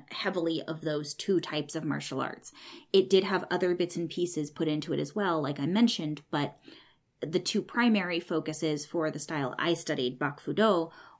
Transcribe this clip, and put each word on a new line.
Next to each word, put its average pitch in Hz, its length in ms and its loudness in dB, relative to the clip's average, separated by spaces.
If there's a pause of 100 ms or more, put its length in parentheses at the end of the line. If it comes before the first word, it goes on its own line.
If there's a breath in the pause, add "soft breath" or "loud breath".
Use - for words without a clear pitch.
(120)
heavily 165 560 0
of 160 140 -6
those 151 320 -2
two 190 260 2
types 156 360 -2
of 160 80 -4
martial 143 380 -4
arts. - 300 -8 (420 loud breath)
It 196 160 6
did 190 160 6
have 202 260 0
other 180 240 2
bits 175 200 -2
and 170 140 -2
pieces 165 400 -4
put - 180 -2
into 151 260 -2
it 139 60 0
as 143 140 -4
well, 185 280 0
like 143 180 -2
I 143 60 0
mentioned, 175 560 2 (100)
but 143 240 0 (640 loud breath)
the 165 200 -2
two 196 220 0
primary 202 580 2
focuses 151 640 -2
for 156 260 0
the 151 80 -6
style 143 400 -4
I 170 140 2
studied, 135 440 -2
Bakufudo, 156 720 2 (280 loud breath)